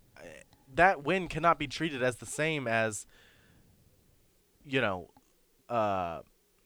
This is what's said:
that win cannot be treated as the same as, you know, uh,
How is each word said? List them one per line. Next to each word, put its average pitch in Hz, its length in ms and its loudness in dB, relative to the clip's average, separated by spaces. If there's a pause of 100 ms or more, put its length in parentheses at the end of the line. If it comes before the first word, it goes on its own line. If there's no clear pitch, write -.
(760)
that 165 280 6
win 170 260 -2
cannot 160 300 2
be 151 80 -4
treated 135 360 -4
as 127 140 2
the 113 100 -16
same 151 400 -2
as, 113 380 0 (1600)
you 135 160 0
know, 95 300 -2 (580)
uh, 98 520 0 (460)